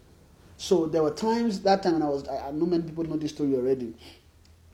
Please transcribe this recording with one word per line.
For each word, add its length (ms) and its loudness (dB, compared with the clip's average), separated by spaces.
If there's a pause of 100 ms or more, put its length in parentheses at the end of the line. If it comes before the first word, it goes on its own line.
(580)
So 280 2
there 180 2
were 80 2
times, 500 0
that 220 4
time 100 2
when 100 2
I 60 0
was, 180 -2
I, 200 -6
I 40 -8
know 160 0
many 160 2
people 200 -6
know 140 -4
this 140 -4
story 240 0
already. 380 0 (800)